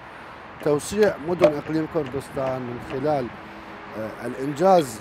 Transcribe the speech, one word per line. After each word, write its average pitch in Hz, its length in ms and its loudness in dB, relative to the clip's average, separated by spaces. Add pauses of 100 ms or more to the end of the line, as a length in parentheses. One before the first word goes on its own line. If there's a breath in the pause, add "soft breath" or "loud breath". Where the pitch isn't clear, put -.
(600)
لتوسيع 190 540 4 (120)
مدن 170 260 6
إقليم 156 400 -2
كردستان 131 680 -2
من 120 180 -6 (120)
خلال، 139 340 2 (720)
آه، 110 300 -8
الإنجاز 139 720 4